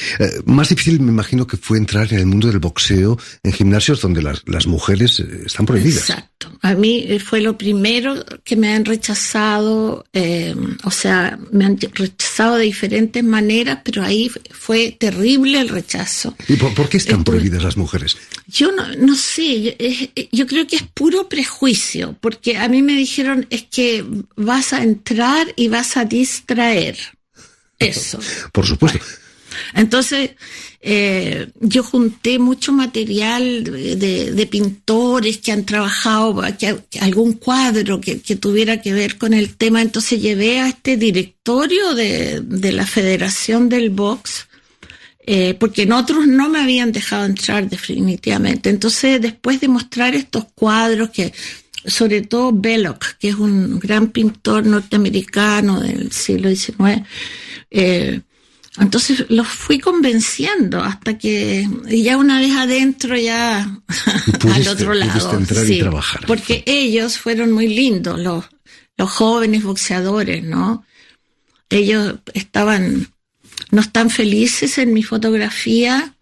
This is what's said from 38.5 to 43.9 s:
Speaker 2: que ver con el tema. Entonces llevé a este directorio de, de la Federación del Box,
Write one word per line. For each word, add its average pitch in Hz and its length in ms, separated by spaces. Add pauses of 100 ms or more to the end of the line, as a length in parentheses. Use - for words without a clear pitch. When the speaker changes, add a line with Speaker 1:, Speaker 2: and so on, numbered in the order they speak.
Speaker 2:
que 196 120
ver 208 240
con 220 160
el 208 220
tema. 226 260
Entonces 226 400
llevé 214 380
a 262 80
este 262 280
directorio 247 1000
de, 190 460
de 190 300
la 190 140
Federación 196 840
del 233 220
Box, 202 580 (800)